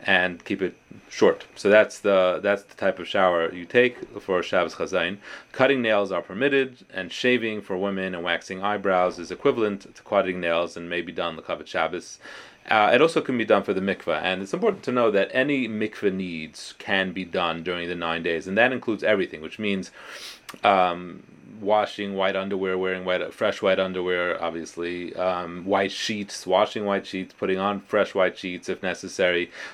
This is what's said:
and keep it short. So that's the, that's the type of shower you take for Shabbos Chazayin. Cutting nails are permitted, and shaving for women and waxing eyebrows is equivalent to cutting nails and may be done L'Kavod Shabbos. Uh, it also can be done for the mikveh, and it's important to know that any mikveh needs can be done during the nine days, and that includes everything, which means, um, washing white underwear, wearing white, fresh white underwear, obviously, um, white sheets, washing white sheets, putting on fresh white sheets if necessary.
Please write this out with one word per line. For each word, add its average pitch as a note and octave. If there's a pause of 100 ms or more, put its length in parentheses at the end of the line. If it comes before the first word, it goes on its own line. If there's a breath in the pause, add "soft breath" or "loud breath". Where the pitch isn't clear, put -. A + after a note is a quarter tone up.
and F2+
keep G2
it F2+ (320)
short. - (120)
So -
that's G#2
the, F#2
that's G2+
the -
type F#2+
of E2+
shower F2
you F2
take B2 (220)
for F2+
Shabbos F2
Chazayin. F2 (320 loud breath)
Cutting C3
nails G2+
are F2
permitted, C3
and F#2
shaving A2+
for G2
women F#2+
and E2+
waxing F2
eyebrows F#2+
is E2+
equivalent G#2+
to -
cutting F#2
nails E2+
and E2+
may F2
be E2+
done E2+
L'Kavod D#2
Shabbos. E2 (500 loud breath)
Uh, G#2
it B2+
also D#3+
can B2+
be A#2
done G2+
for G#2
the F#2
mikveh, F2+
and F#2
it's G2
important F#3+
to B2+
know A#2+
that G2
any C3
mikveh G#2+
needs E2+
can F#2+
be F2+
done E2+
during F2
the F2
nine E2+
days, E2+
and F#2+
that A#2+
includes A#2
everything, F#2+
which D#2
means, G2 (720 loud breath)
um, F2+ (380)
washing G2+
white F#2+
underwear, F#2+
wearing F#2
white, F2+
fresh G#2
white F#2+
underwear, F2+
obviously, E2+
um, F2+
white G2
sheets, -
washing G2+
white G2
sheets, F#2
putting F#2+
on G2
fresh G2+
white F#2
sheets F2+
if F#2
necessary. F2+ (240 loud breath)